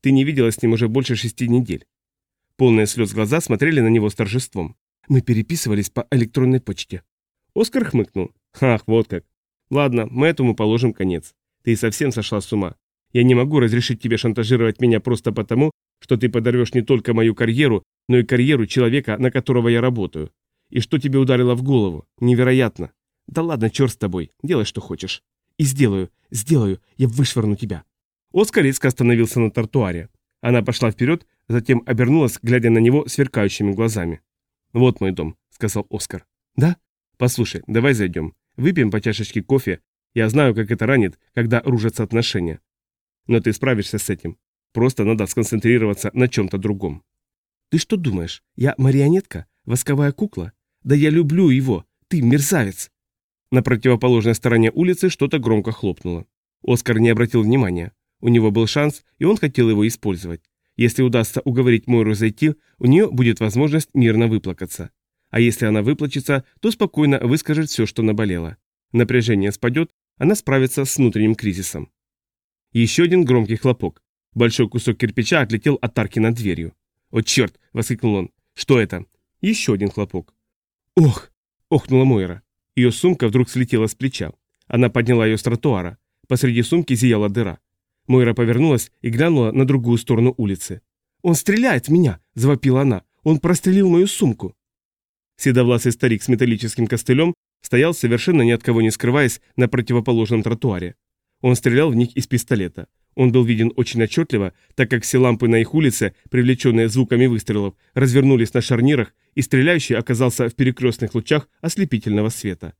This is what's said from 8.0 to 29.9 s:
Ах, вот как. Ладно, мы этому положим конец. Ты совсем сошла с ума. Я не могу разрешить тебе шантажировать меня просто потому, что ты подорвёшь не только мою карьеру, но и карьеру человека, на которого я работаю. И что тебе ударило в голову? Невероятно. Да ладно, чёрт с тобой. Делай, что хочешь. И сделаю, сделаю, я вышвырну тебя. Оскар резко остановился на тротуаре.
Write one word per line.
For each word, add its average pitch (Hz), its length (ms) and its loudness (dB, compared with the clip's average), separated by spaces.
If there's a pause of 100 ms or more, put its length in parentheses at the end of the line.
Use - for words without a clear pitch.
Ах, 120 240 0
вот 113 220 0
как. - 180 -10 (460)
Ладно, 123 400 0
мы 131 160 0
этому 131 280 0
положим 113 380 0
конец. 90 400 -6 (300)
Ты 117 120 0
совсем 120 360 -2
сошла 107 300 -4
с - 120 -8
ума. 98 220 -4 (360)
Я 120 120 4
не 127 100 6
могу 139 260 2
разрешить 120 420 0
тебе 113 160 -2
шантажировать 113 600 0
меня 117 200 2
просто 120 320 -4
потому, 120 400 -2 (280)
что - 180 -2
ты 120 120 0
подорвёшь 120 440 -2
не 123 80 2
только 120 320 0
мою 113 200 2
карьеру, 117 500 0 (240)
но 123 100 4
и 120 60 4
карьеру 123 440 2
человека, 120 500 0
на 123 140 0
которого 123 380 0
я 117 120 2
работаю. 95 500 -4 (380)
И 123 100 -4
что 139 200 -2
тебе 135 180 -2
ударило 123 380 2
в 123 80 -8
голову? 104 440 0 (120)
Невероятно. 123 720 0 (360)
Да - 140 -6
ладно, 156 280 -2
чёрт 135 240 -2
с - 40 -16
тобой. 90 340 -6 (120)
Делай, 143 220 -2
что - 160 -10
хочешь. - 420 -12 (340)
И 151 60 0
сделаю, 127 460 0 (220)
сделаю, 110 480 0 (180)
я 131 100 2
вышвырну 113 480 -2
тебя. 95 280 -10 (500)
Оскар 202 300 0
резко 135 240 0
остановился 120 520 2
на 110 120 0
тротуаре. 98 580 -4 (320)